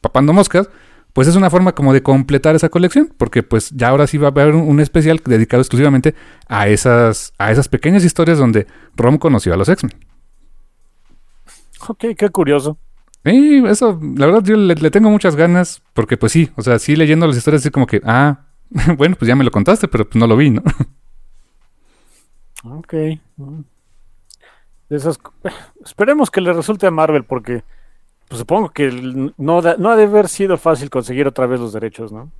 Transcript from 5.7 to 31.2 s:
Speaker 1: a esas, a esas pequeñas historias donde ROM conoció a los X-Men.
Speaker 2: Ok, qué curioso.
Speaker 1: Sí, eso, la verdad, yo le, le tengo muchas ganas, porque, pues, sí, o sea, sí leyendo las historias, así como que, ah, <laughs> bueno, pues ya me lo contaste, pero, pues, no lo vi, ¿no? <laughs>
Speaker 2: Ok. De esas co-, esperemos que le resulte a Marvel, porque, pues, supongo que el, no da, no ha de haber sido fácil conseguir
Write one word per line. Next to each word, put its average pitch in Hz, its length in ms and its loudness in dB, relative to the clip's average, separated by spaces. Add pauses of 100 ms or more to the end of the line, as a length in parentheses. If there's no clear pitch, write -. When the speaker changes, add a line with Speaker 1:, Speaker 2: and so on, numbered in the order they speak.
Speaker 1:
a 104 200 -2
esas, 117 720 0
a 101 120 -2
esas 135 180 0
pequeñas 175 360 0
historias 165 340 2
donde 113 280 0 (280)
ROM 127 220 0
conoció 127 380 0
a - 20 -2
los 95 120 0
X-Men. - 260 -2 (1900)
Speaker 2:
Ok, - 160 -12 (120)
qué 208 120 0
curioso. 147 480 -2 (480)
Speaker 1:
Sí, 277 420 4
eso, 208 340 0 (160)
la 139 100 2
verdad, 202 180 4
yo 214 120 2
le, 190 180 2
le 151 160 0
tengo 214 200 4
muchas 196 260 0
ganas, 175 460 0 (100)
porque, 120 240 -2
pues, - 160 -2
sí, 165 240 2
o 110 60 -10
sea, 117 160 0
sí 147 180 -2
leyendo 160 300 2
las 143 100 0
historias, 147 240 0
así 147 100 -4
como 139 160 0
que, 104 180 -2
ah, 135 420 0 (240)
<laughs> 151 260 0
bueno, 160 220 0
pues 113 100 -2
ya 123 80 2
me 139 80 2
lo 123 60 0
contaste, 170 380 0
pero, 107 200 -2
pues, - 80 -4
no 113 100 2
lo 113 100 4
vi, 143 140 4
¿no? 107 120 -2
<laughs> - 100 0 (1900)
Speaker 2:
Ok. 143 280 -18
De 156 260 -6 (1700)
esas 147 300 -6
co-, - 160 -20 (500)
esperemos 269 460 -2
que 196 100 -2
le 180 120 -2
resulte 190 340 -4
a 180 40 2
Marvel, 156 340 0
porque, 120 400 -10 (640)
pues, 123 100 -14
supongo 185 320 -4
que 143 160 -4
el, 127 500 -8
no 165 260 0
da, 170 160 0
no 196 120 0
ha 233 60 2
de 220 80 4
haber 208 240 0
sido 190 280 -4
fácil 143 320 -2
conseguir 131 380 -6